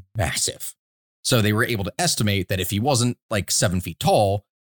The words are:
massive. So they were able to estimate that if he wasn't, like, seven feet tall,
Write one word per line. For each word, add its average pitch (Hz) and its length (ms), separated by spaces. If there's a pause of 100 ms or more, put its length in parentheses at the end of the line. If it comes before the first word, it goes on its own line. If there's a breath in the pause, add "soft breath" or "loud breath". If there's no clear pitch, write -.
(160)
massive. - 580 (480)
So 117 200
they 104 100
were 110 120
able 107 200
to 101 140
estimate 104 500
that 95 120
if 87 100
he 98 100
wasn't, 123 380 (120)
like, 104 200
seven 92 300
feet - 200
tall, 104 460 (180)